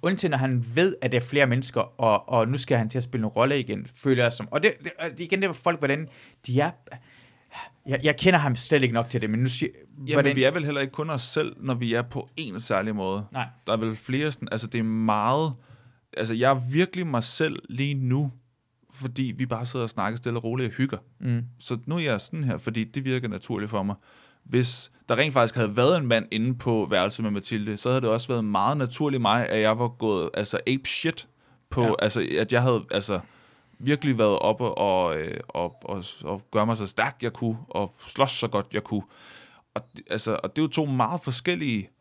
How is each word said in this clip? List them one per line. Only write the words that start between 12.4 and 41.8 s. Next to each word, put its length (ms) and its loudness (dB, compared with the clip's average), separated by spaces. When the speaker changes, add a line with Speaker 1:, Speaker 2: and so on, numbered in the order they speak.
Speaker 2:
særlig 360 0
måde. 360 -2
Speaker 1:
Nej. 140 -4
Speaker 2:
Der 60 2
er 40 4
vel 200 -2
flere 360 -2
sådan... 200 -10
Altså, 140 -4
det 120 -4
er 40 0
meget... 720 2
Altså, 180 -2
jeg 160 4
er 220 2
virkelig 340 0
mig 180 0
selv 340 -2
lige 260 -2
nu, 380 0
fordi 460 -4
vi 80 0
bare 200 -4
sidder 180 -4
og 60 -6
snakker 260 -2
stille 220 -4
og 60 -6
roligt 260 -2
og 60 -14
hygger. 220 -2
Speaker 1:
Mm. 260 0
Speaker 2:
Så 280 -6
nu 80 -4
er 60 -2
jeg 200 0
sådan 240 -6
her, 120 0
fordi 280 -4
det 200 -6
virker 240 -2
naturligt 420 -6
for 120 -2
mig. 120 -2
Hvis 460 0
der 80 2
rent 160 2
faktisk 220 4
havde 220 0
været 220 6
en 80 -2
mand 240 2
inde 240 0
på 360 0
værelset 320 0
med 80 -2
Mathilde, 460 -4
så 120 -4
havde 120 2
det 100 0
også 180 0
været 160 0
meget 320 2
naturligt 460 0
mig, 260 2
at 120 2
jeg 180 4
var 100 0
gået, 460 0
altså, 320 -2
ape 220 0
shit 400 -4
på, 140 0
Speaker 1:
Ja. 140 4
Speaker 2:
altså, 300 0
at 140 0
jeg 100 4
havde, 280 2
altså, 300 -2
virkelig 400 0
været 200 4
oppe 260 2
og, 540 2
øh, 300 -6
og, 360 -4
og, 200 -6
og 260 -6
gøre 160 2
mig 100 0
så 100 -4
stærk, 360 -2
jeg 100 -2
kunne, 240 -2
og 260 -4
slås 240 0
så 180 -4
godt, 240 -2
jeg 120 -4
kunne. 180 -2
Og 80 -4
det, 140 -16
altså, 320 -2
og 140 -6
det 60 2
er 20 4
jo 40 0
to 160 0
meget 360 0
forskellige 680 -2